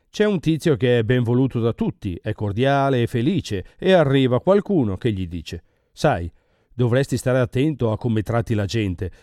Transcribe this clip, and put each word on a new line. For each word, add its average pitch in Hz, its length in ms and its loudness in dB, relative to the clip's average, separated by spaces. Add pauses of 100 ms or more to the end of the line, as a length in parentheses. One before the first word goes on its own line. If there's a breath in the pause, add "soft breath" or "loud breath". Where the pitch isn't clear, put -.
(120)
C'è 208 140 0
un 202 160 0
tizio 156 340 0
che 120 240 2
è 110 40 2
ben 123 200 0
voluto 123 380 0
da 113 100 2
tutti, 107 500 -6
è 107 120 -6
cordiale 131 680 0
e 113 60 0
felice, 123 560 -2 (140 soft breath)
e 190 160 2
arriva 135 480 4
qualcuno 180 560 2
che 113 160 -2
gli 92 120 -6
dice: 82 380 -12 (300)
"Sai, 92 360 0 (440)
dovresti 123 420 0
stare 127 240 0
attento 127 540 -2
a 107 40 -4
come 110 240 -2
tratti 113 320 -2
la 104 120 -2
gente, 95 440 -4 (140 soft breath)